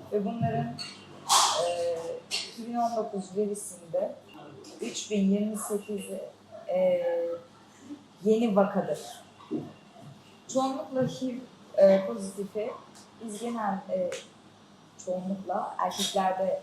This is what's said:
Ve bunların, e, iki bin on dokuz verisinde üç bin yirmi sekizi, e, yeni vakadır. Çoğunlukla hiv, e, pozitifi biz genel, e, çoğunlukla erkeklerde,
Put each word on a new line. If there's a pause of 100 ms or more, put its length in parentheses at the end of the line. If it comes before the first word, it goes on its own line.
(120)
Ve
bunların, (920)
e, (320)
iki
bin
on
dokuz
verisinde (680)
üç
bin
yirmi
sekizi, (480)
e, (1200)
yeni
vakadır. (1300)
Çoğunlukla
hiv, (400)
e,
pozitifi (520)
biz
genel, (120)
e, (960)
çoğunlukla
erkeklerde,